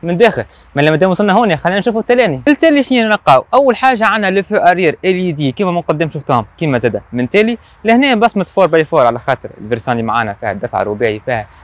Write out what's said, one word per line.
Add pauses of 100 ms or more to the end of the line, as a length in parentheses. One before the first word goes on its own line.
من
داخل. (300)
ما
لما
دام
وصلنا
هون
خلينا
نشوفوا
التلاني.
التالي
شنو
نلقاو؟ (100)
اول
حاجه
عندنا
لو
فو
اريير
ال
اي
دي
كيما
من
قدام
شفتهم، (120)
كيما
زاده (100)
من
تالي. (260)
لهنا
بصمه
فور
باي
فور
على
خاطر (100)
الفيرسون
اللي
معانا
فيها
الدفع
الرباعي،
فيها (180)